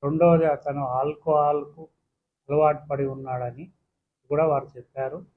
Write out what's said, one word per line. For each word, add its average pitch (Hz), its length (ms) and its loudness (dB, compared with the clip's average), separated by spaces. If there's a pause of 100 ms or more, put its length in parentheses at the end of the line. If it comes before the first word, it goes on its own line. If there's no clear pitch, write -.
రెండవది, 160 400 4
అతను 143 420 -2
ఆల్కహాల్‌కు 147 960 -2 (680)
అలవాటు 151 420 2
పడి 139 140 -2
ఉన్నాడని 131 680 -8 (560)
కూడా 147 180 2
వారు 139 300 0
చెప్పారు 135 500 -10 (100)